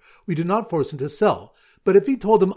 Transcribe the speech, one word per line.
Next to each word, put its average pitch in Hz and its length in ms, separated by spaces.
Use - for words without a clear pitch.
we 180 80
do 151 80
not 208 260
force 156 220
him 151 80
to 139 100
sell. - 460
But 190 100
if 202 140
he 269 80
told 214 260
him 190 140